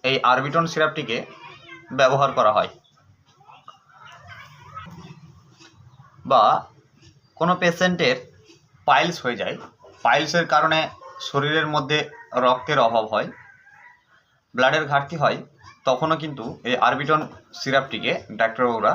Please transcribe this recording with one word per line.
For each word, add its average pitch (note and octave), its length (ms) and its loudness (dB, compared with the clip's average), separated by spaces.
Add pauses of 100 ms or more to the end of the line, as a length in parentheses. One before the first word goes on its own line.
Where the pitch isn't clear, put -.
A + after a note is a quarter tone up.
এই C3+ 80 0 (140)
আরবিটন C#3+ 400 0
সিরাপটিকে D3+ 460 -2 (800)
ব্যবহার C3+ 380 4
করা A2 200 4
হয়। F#2 140 0 (3500)
বা A#2+ 120 6 (960)
কোনো E3+ 220 2
পেশেন্টের F3 540 0 (720)
পাইলস D3+ 360 2
হয়ে A#2 180 -4
যায়, F#2 140 -6 (500)
পাইলসের D3+ 480 2
কারণে D#3 260 2 (480)
শরীরের D3+ 460 0
মধ্যে D3+ 260 0 (460)
রক্তের C3 420 0
অভাব A2+ 260 0
হয়, G#2+ 140 -2 (1300)
ব্লাডের C#3+ 360 2
ঘাটতি C#3 300 -2
হয়, A#2 160 2 (500)
তখনও D#3 360 0
কিন্তু C#3+ 200 -10 (260)
এই B2+ 60 2 (120)
আরবিটন C#3 340 0 (380)
সিরাপটিকে C3 520 -2 (280)
ডাক্তারবাবুরা A2+ 560 0